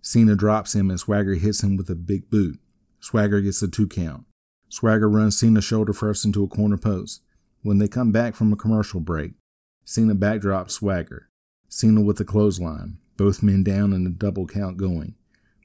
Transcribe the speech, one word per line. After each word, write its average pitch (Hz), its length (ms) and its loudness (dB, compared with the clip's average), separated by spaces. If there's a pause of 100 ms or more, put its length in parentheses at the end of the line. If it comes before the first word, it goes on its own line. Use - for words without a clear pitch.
Cena 110 340 4
drops 104 380 0
him 98 160 0
and 90 100 -4
Swagger 101 360 0
hits 101 260 -2
him 98 160 2
with 92 120 -6
a 90 60 -4
big 87 360 -6
boot. 95 280 0 (400)
Swagger 104 420 0
gets 98 200 -2
a 104 60 -2
two 98 200 -2
count. 78 380 -8 (440)
Swagger 110 400 2
runs 107 280 4
Cena 110 240 4
shoulder 107 320 -2
first 104 320 -4
into 101 180 0
a 95 40 -2
corner 104 300 0
post. 98 440 -6 (400)
When 104 160 0
they 104 100 2
come 120 240 0
back 113 240 0
from 107 160 2
a 104 60 0
commercial 107 440 -2
break, 78 340 -6 (500)
Cena 110 300 2
backdrops 98 560 -2
Swagger. - 580 -4 (400)
Cena 110 320 4
with 101 180 2
a 104 60 -4
clothesline. 87 720 -2 (180)
Both 101 280 2
men 98 200 4
down 101 300 2
and 92 140 0
a - 20 -2
double 95 380 -4
count 92 300 -8
going. 92 360 -4 (520)